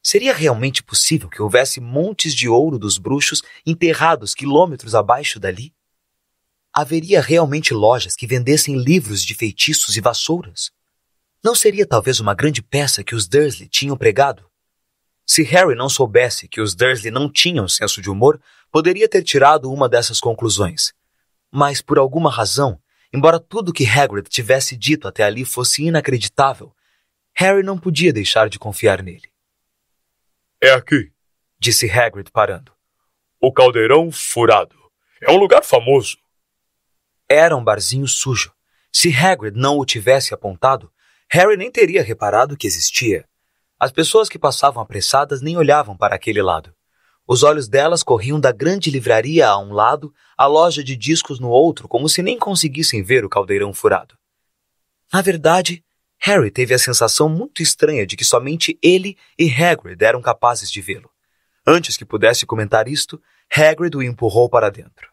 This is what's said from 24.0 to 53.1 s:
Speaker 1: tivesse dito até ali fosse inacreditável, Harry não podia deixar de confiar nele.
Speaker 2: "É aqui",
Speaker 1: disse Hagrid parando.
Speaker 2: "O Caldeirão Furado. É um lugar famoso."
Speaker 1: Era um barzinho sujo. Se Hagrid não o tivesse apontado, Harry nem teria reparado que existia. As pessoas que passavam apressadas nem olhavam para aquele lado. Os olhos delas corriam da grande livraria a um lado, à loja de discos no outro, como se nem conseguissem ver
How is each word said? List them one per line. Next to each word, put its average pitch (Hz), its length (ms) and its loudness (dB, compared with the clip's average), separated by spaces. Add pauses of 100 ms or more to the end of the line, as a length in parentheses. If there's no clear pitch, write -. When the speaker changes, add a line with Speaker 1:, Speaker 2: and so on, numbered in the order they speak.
Speaker 1:
tivesse 127 480 -2
dito 139 320 -4
até 107 160 -2
ali 110 220 -2
fosse 127 380 -4
inacreditável, 139 920 -2 (600)
Harry 196 280 2
não 196 140 -6
podia 165 340 0
deixar 110 380 0
de - 80 -12
confiar 101 460 -2
nele. 87 260 -20 (1300)
Speaker 2:
"É 135 120 6
aqui", 127 400 0 (480)
Speaker 1:
disse 110 300 0
Hagrid 104 420 -2
parando. 101 400 -2 (680)
Speaker 2:
"O 127 140 2
Caldeirão 127 580 2
Furado. 113 640 0 (460)
É - 100 4
um 180 60 8
lugar 196 260 6
famoso." 127 540 2 (1120)
Speaker 1:
Era 156 260 4
um 123 80 -6
barzinho 117 440 -2
sujo. - 440 -4 (400)
Se 170 240 0
Hagrid 123 420 0
não 143 200 0
o 135 80 -2
tivesse 123 480 0
apontado, 110 580 -4 (380)
Harry 190 280 4
nem 214 140 -10
teria 180 320 2
reparado 113 520 0
que - 120 -8
existia. 92 600 -4 (520)
As 131 120 0
pessoas 208 380 2
que - 80 -16
passavam 139 440 0
apressadas 135 600 -2
nem 165 160 -6
olhavam 143 400 2
para 101 180 0
aquele 104 260 -4
lado. 85 320 -4 (540)
Os 123 140 0
olhos 147 260 4
delas 147 360 0
corriam 127 360 0
da 135 120 2
grande 160 400 -2
livraria 127 560 2
a 101 100 2
um 101 160 -10
lado, 139 400 0 (240)
à 139 80 4
loja 151 380 2
de 131 120 -8
discos 131 440 -4
no 123 100 -6
outro, 147 380 2
como 135 200 -4
se 175 140 -2
nem 233 160 -4
conseguissem 156 640 -4
ver 113 240 0